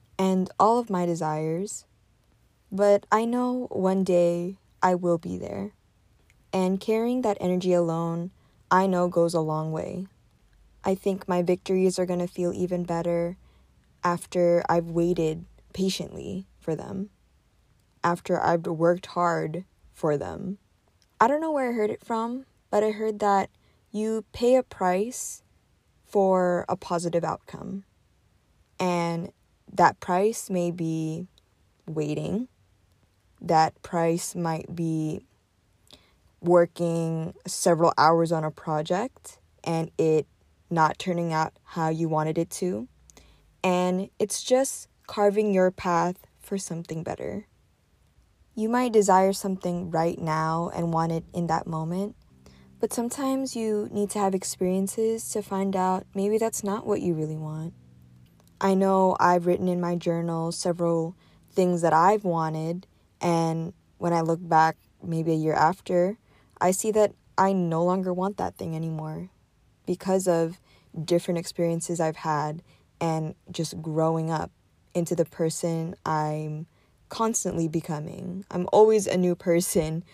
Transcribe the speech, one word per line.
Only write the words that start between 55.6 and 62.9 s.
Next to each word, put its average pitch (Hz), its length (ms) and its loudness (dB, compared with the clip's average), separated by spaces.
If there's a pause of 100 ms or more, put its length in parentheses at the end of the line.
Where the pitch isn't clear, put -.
out 185 300 0 (100)
maybe 202 220 0
that's 226 260 -2
not 208 240 -4
what 202 140 0
you 175 140 0
really 156 240 -4
want. 156 340 -8 (880)
I 196 140 4
know 190 440 4
I've 175 280 4
written 185 200 2
in 180 140 0
my 175 160 -2
journal 170 560 -2
several 170 640 -2 (340)
things 180 300 2
that 165 140 4
I've 202 300 6
wanted, 165 600 -2 (340)